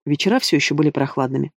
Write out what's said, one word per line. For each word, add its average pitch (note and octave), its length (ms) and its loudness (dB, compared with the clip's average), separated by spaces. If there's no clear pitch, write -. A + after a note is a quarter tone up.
вечера F#3+ 360 0
все - 160 0
еще D3 180 0
были D3+ 160 2
прохладными. C#3 680 -2